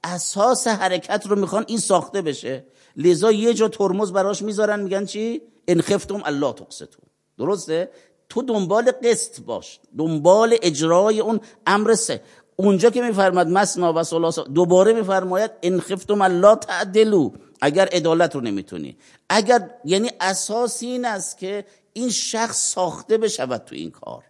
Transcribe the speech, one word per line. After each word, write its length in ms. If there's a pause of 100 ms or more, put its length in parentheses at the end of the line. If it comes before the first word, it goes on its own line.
اساس 600
حرکت 600
رو 120
می‌خوان 280
این 120
ساخته 440
بشه. 420 (320)
لذا 360
یه 220
جا 140
ترمز 440
براش 300
می‌ذارن، 380
می‌گن 240
چی؟ 380 (260)
ان 120
خفتم 440
الا 280
تقسطوا. 520 (340)
درسته؟ 520 (380)
تو 140
دنبال 500 (100)
قسط 380
باش، 400 (180)
دنبال 640
اجرای 580
اون 200 (260)
امر 280
سه. 280 (340)
اونجا 340
که 120
می‌فرماد 460
مثنی 360
و 180
ثلاث، 360
دوباره 540
می‌فرماید 580 (120)
"ان 180
خفتم 420
الا 320
تعدلوا." 760 (300)
اگر 260
عدالت 480
رو 60
نمی‌تونی. 560 (320)
اگر، 420 (140)
یعنی 260 (100)
اساس 640
این 220
است 340
که 260 (280)
این 180
شخص 600
ساخته 460
بشود 460
تو 100
این 160
کار 400